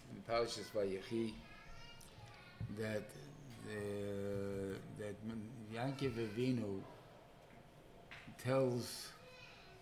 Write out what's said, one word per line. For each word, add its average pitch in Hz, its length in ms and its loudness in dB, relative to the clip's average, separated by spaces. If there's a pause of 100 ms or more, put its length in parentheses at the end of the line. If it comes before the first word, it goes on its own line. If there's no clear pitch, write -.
(140)
in 98 140 -6
Parashas 117 460 4
Vayechi 107 580 4 (1500)
that, 107 300 2 (600)
uh, 101 1040 2 (240)
that 104 180 -2 (580)
Yaakov 131 380 4
Avinu 113 720 4 (1600)
tells 123 680 6 (720)